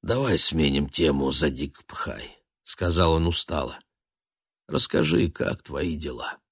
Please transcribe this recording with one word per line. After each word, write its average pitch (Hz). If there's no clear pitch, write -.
«Давай 117
сменим 71
тему, 69
Задик 71
Пхай», — -
сказал 87
он 82
устало. 73
«Расскажи, -
как -
твои 76
дела?» 65